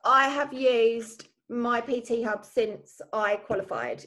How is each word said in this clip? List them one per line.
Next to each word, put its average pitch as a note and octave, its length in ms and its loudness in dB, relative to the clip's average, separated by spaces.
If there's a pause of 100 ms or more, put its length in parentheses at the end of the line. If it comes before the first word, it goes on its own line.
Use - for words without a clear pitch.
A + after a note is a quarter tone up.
I C4+ 240 6
have C#4+ 240 -4
used A#3 760 0 (220)
My A#3+ 320 -2
P B3 200 -2
T A#3 220 -4
Hub G#3 220 -4
since - 560 -4 (100)
I G#3 240 0
qualified, F#3+ 720 -6